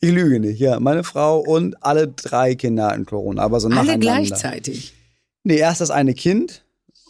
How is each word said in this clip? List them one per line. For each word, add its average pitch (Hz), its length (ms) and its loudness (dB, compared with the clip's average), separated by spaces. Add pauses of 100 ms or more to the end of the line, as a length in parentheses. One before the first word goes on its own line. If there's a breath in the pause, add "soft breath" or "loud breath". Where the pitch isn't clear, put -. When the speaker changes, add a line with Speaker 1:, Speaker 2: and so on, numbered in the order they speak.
Speaker 1:
Ich 170 100 4
lüge 165 300 4
nicht, 107 200 -4
ja. 127 180 2
Meine 147 260 0
Frau 151 360 0
und 160 420 -2
alle 151 260 2
drei 131 460 0
Kinder 113 340 0
hatten 104 180 -4
Corona, 101 360 -4
aber 110 180 0
so 110 80 -2
Speaker 2:
Alle 117 80 2
Speaker 1:
nacheinander. 311 220 2
Speaker 2:
gleichzeitig? - 960 -4 (500)
Speaker 1:
Nee, 165 140 2
erst 165 240 2
das 165 100 -2
eine 139 240 2
Kind 214 500 -2 (460)